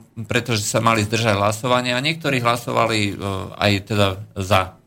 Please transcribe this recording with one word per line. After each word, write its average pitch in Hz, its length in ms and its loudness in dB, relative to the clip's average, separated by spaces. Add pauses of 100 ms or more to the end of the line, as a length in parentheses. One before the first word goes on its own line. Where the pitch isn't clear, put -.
(240)
pretože 113 380 -2
sa 113 160 -2
mali 113 240 4
zdržať 110 320 2
hlasovania 123 640 0
a 131 60 -2
niektorí 151 360 -2
hlasovali, 117 720 0
e, - 0 - (460)
aj 104 140 4 (180)
teda 104 180 4 (300)
za 92 480 0